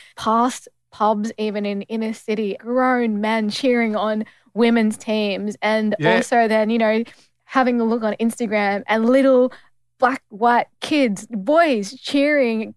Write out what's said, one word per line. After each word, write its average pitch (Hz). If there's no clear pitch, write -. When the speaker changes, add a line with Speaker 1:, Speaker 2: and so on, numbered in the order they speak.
Speaker 1:
past 233
pubs, 214
even 214
in 202
inner 220
city, 214
grown 240
men 214
cheering 233
on 214
women's 226
teams, 208
and 214
Speaker 2:
Yeah. 165
Speaker 1:
also 233
then, 214
you 233
know, 220
having 247
a 226
look 226
on 214
Instagram 208
and 220
little 254
black, 262
white 233
kids, 262
boys 233
cheering, 254